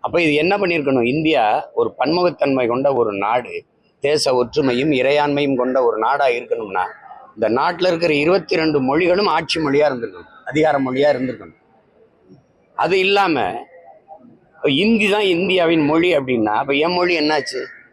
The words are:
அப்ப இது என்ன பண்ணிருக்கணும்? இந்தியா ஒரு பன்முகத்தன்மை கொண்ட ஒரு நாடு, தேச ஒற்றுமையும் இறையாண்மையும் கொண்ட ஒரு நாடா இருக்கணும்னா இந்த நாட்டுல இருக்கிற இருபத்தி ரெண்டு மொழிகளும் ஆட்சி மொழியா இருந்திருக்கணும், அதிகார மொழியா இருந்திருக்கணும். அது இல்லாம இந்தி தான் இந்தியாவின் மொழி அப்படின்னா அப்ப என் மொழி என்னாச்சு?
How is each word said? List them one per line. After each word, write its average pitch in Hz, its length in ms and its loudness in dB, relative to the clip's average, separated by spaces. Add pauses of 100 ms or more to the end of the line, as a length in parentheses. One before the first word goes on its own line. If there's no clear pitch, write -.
அப்ப 151 180 8
இது 147 180 4
என்ன 180 200 4
பண்ணிருக்கணும்? 143 500 2
இந்தியா 156 320 2 (360)
ஒரு 113 100 2 (100)
பன்முகத்தன்மை 139 680 0
கொண்ட 131 200 0 (120)
ஒரு 110 120 2 (120)
நாடு, 113 300 -2 (500)
தேச 143 360 0
ஒற்றுமையும் 131 600 0
இறையாண்மையும் 143 600 0
கொண்ட 127 180 -2 (100)
ஒரு 107 180 0
நாடா 139 220 0 (100)
இருக்கணும்னா 110 460 -6 (520)
இந்த 107 120 -2 (120)
நாட்டுல 175 320 -2
இருக்கிற 165 220 0 (100)
இருபத்தி 185 380 0
ரெண்டு 151 180 0 (100)
மொழிகளும் 175 460 0
ஆட்சி 165 300 -4
மொழியா 147 240 2
இருந்திருக்கணும், 107 420 -10 (180)
அதிகார 151 360 0
மொழியா 135 280 0
இருந்திருக்கணும். 113 460 -6 (1200)
அது 165 180 0 (100)
இல்லாம 185 400 0 (1400)
இந்தி 214 320 2
தான் 214 180 -2
இந்தியாவின் 170 560 0
மொழி 165 280 0
அப்படின்னா 120 440 -2
அப்ப 139 120 -4 (120)
என் 180 120 -2
மொழி 180 220 0
என்னாச்சு? 151 400 -4 (340)